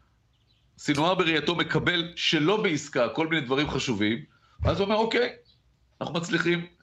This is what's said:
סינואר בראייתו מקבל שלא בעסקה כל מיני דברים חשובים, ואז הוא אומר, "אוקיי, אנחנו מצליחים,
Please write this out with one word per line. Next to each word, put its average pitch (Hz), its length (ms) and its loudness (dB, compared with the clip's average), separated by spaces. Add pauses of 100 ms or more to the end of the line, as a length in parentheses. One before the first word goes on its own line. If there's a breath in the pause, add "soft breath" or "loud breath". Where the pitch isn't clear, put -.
(800 soft breath)
סינואר 151 360 2
בראייתו 165 400 0
מקבל 165 600 -2
שלא 175 460 2
בעסקה 147 460 0
כל 160 200 -2
מיני 160 180 0
דברים 139 240 0
חשובים, 113 480 0 (440 soft breath)
ואז 160 180 2
הוא 196 40 4
אומר, 214 120 2
"אוקיי, 226 320 2 (720)
אנחנו 135 140 -8
מצליחים, 170 520 0 (160)